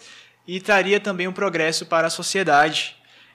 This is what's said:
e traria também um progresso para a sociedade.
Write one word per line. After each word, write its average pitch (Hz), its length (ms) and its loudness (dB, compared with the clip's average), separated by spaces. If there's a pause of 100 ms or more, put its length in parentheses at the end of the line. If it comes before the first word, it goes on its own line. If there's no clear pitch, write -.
(480)
e 185 140 -8
traria 196 380 2
também 190 280 -4
um 185 60 -6
progresso 165 540 -2
para 165 180 2
a 165 40 0
sociedade. 160 840 0 (400)